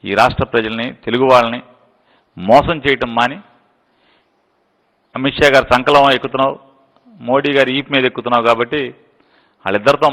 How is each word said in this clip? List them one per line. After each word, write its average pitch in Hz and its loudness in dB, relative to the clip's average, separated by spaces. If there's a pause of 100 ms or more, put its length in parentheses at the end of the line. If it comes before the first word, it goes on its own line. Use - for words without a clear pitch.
ఈ 95 -6
రాష్ట్ర 127 0
ప్రజల్ని, 113 -4 (180)
తెలుగు 123 0
వాళ్ళని 120 2 (760)
మోసం 139 2
చేయటం 131 -2
మాని, 123 -2 (1800)
అమిత్ 135 -6
షా 147 4
గారు 131 2
సంకలం 139 4 (120)
ఎక్కుతున్నావు, 135 -2 (720)
మోడీ 139 0
గారు 131 2
ఈపు 143 -8
మీద 131 0
ఎక్కుతున్నావు 120 -2
కాబట్టి 120 -4 (840)
వాళ్ళిద్దరితో 120 0